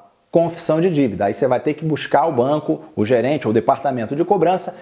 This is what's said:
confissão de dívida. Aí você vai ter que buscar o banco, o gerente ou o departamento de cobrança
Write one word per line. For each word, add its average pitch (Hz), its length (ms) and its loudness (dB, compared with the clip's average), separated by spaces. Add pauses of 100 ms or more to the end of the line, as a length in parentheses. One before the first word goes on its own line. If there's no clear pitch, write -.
(320)
confissão 165 480 0
de 180 100 2
dívida. 117 360 0
Aí 104 80 0
você 135 140 0
vai 123 120 2
ter 151 140 -2
que 151 100 -10
buscar 151 440 0
o 170 40 0
banco, 147 500 -2 (140)
o 101 80 0
gerente 123 440 0
ou 107 40 2
o - 20 0
departamento 131 640 0
de 160 80 -2
cobrança 180 580 0